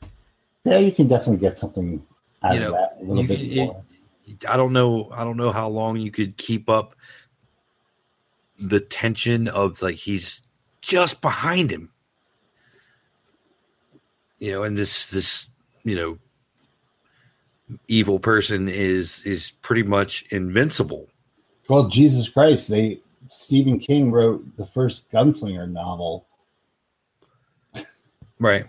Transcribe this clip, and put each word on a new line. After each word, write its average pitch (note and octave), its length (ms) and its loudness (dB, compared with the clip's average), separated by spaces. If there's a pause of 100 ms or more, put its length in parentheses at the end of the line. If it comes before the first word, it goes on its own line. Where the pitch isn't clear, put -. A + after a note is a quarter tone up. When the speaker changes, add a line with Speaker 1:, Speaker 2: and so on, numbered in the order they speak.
(640)
Speaker 1:
Yeah, F#3 140 4
you G3 140 4
can C#3 160 4
definitely A#2 300 2
get F#2 200 0
something E2+ 460 -8 (380)
out F#2+ 120 2
Speaker 2:
You A#2 60 0
Speaker 1:
of G#2+ 120 -4
Speaker 2:
know, F2 60 -2
Speaker 1:
that, F#2+ 220 -4
a F#2+ 40 -14
little G#2 180 0
Speaker 2:
you B2+ 60 -2
Speaker 1:
bit - 120 0
Speaker 2:
could, C3 160 -6
Speaker 1:
more. - 280 -4 (420)
Speaker 2:
it, G#2 200 -20
I A2+ 100 0
don't B2+ 160 2
know, A#2+ 380 2
I A#2 140 -8
don't A#2 120 -6
know A#2+ 160 0
how A2 160 -4
long A2 280 -4
you A2 140 -6
could G2+ 260 -4
keep A2 320 -6
up A2 260 0 (1700)
the G2+ 200 2
tension A2+ 680 -2
of, G2 340 -2
like, F2+ 140 -2
he's F#2+ 440 -8 (400)
just F3+ 400 0
behind D#3+ 500 -2
him. E2 200 -12 (2500)
You G#2 140 -8
know, G2 120 -4
and G#2+ 140 -4
this, - 280 -6
this, - 400 -6 (380)
you G#2+ 120 -4
know, E2 220 -6 (1700)
evil G2+ 300 2
person G2+ 500 0
is, F#2 560 -2
is F#2+ 280 -8 (100)
pretty A#2 220 0
much G2+ 460 -2
invincible. F#2+ 800 -2 (600)
Speaker 1:
Well, C#3 200 4
Jesus B2+ 400 4
Christ, D3 400 4
they, G#2+ 320 0 (300)
Stephen C3+ 480 2
King C#3 320 2
wrote A2+ 340 2 (120)
the G2+ 100 -10
first - 460 -4
Gunslinger G#2+ 580 0
novel. E2+ 560 -8 (2250)
Speaker 2:
Right. G#2 280 2